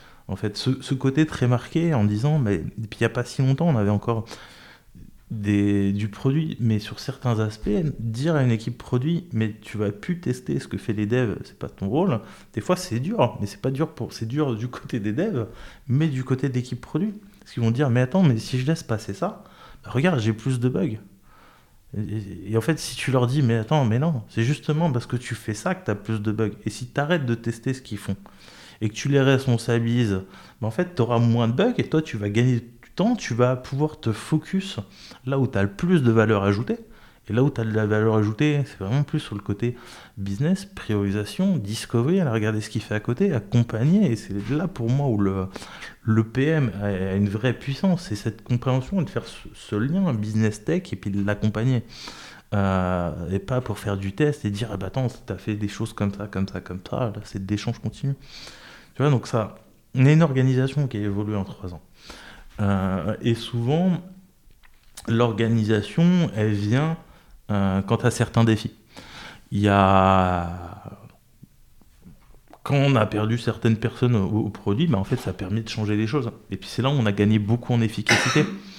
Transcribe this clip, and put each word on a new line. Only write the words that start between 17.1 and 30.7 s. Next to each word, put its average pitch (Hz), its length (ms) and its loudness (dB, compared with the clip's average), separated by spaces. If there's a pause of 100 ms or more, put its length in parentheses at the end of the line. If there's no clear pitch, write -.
Parce - 100 -20
qu'ils 120 120 -4
vont 113 80 4
dire, 135 180 2
mais 120 100 4
attends, 156 240 2
mais 127 140 6
si 117 220 -4
je 131 60 -4
laisse 165 180 0
passer 104 300 -4
ça, 185 300 -6 (400)
bah, - 80 -14
regarde, 135 300 2
j'ai 110 100 2
plus 123 300 -2
de 123 80 2
bugs. 127 300 -2 (960)
Et, 101 60 -2
et, 98 500 -8
et 110 60 2
en 113 40 2
fait, 156 180 0
si - 160 -10
tu - 160 -4
leur 123 160 4
dis, 139 160 2
mais 117 120 4
attends, 131 300 2
mais 110 140 2
non, 143 300 0
c'est 113 140 0
justement 151 480 0
parce 120 140 -2
que - 100 -4
tu 120 200 -6
fais - 180 -6
ça 180 220 -2
que 185 100 -12
t'as 107 80 0
plus 107 280 -4
de 107 100 -2
bugs. 107 180 0 (160)
Et 107 60 -4
si 123 160 -10
t'arrêtes 147 380 0
de 117 100 0
tester 117 380 -4
ce 127 100 -14
qu'ils 101 160 -10
font 98 160 -6 (640)
et 110 80 0
que - 60 -8
tu - 140 -4
les 139 120 4
responsabilises, 120 1000 2 (400)
bah, 107 60 -2
en 113 40 -4